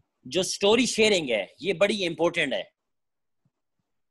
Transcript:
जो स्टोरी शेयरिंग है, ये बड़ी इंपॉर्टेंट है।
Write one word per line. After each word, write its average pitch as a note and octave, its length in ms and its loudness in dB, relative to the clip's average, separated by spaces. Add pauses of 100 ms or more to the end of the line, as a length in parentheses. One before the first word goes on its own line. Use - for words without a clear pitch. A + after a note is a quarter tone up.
(260)
जो D3 200 -2
स्टोरी A3 420 2
शेयरिंग G3 420 2
है, G#2 320 -4
ये F3+ 140 -2
बड़ी G3+ 300 0
इंपॉर्टेंट E3 480 -2
है। F#2 120 -6 (1500)